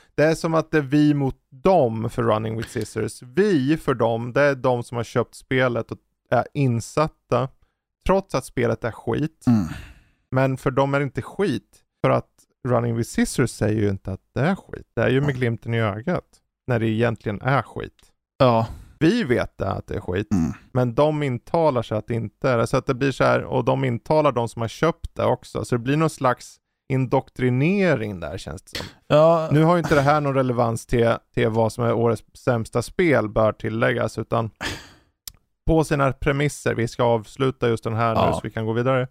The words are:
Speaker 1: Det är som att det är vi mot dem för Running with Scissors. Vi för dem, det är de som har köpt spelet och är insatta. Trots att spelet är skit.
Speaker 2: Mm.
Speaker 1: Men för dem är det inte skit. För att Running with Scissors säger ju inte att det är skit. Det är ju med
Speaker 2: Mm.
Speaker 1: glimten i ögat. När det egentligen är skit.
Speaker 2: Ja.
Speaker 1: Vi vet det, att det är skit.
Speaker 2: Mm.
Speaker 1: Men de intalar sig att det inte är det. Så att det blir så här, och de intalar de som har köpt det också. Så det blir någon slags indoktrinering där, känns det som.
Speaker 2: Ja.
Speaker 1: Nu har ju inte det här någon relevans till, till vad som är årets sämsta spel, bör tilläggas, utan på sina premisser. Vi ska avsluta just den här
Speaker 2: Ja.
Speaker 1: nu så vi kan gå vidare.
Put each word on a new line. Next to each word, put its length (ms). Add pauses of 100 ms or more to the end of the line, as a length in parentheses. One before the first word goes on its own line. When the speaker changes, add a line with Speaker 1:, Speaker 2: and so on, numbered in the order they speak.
(160)
Speaker 1:
Det 80
är 120
som 180
att 180
det 60
är 40
vi 320
mot 220 (280)
dem 460
för 140
Running 340
with 120
Scissors. 520
Vi 560
för 160
dem, 400
det 80
är 140
de 280
som 140
har 60
köpt 320
spelet 560
och 60 (340)
är 220
insatta. 920 (580)
Trots 300
att 100
spelet 380
är 80
skit. 560
Speaker 2:
Mm. 200 (640)
Speaker 1:
Men 260
för 140
dem 220
är 60
det 40
inte 180
skit. 460 (360)
För 80
att 180 (380)
Running 280
with 140
Scissors 400
säger 320
ju 80
inte 220
att 100 (140)
det 60
är 140
skit. 400
Det 60
är 80
ju 120
med 80
Speaker 2:
Mm. 100
Speaker 1:
glimten 340
i 80
ögat. 420 (440)
När 120
det 80
egentligen 540
är 200
skit. 320 (440)
Speaker 2:
Ja. 300 (320)
Speaker 1:
Vi 240
vet 340
det, 140
att 160
det 80
är 60
skit. 320
Speaker 2:
Mm. 200 (180)
Speaker 1:
Men 240
de 280
intalar 580
sig 160
att 100
det 60
inte 360
är 80
det. 100
Så 100
att 80
det 80
blir 180
så 120
här, 200
och 220
de 180
intalar 480
de 180
som 120
har 80
köpt 460
det 100
också. 400
Så 100
det 40
blir 180
någon 120
slags 480 (640)
indoktrinering 1000
där, 180
känns 240
det 160
som. 80 (220)
Speaker 2:
Ja. 440
Speaker 1:
Nu 120
har 120
ju 40
inte 160
det 60
här 200
någon 120
relevans 520
till, 280 (200)
till 160
vad 240
som 100
är 100
årets 300 (100)
sämsta 480
spel, 480
bör 220
tilläggas, 680
utan 320 (1160)
på 160
sina 300
premisser. 600
Vi 120
ska 160
avsluta 640
just 140
den 120
här 200
Speaker 2:
Ja. 120
Speaker 1:
nu 60
så 100
vi 80
kan 140
gå 80
vidare. 380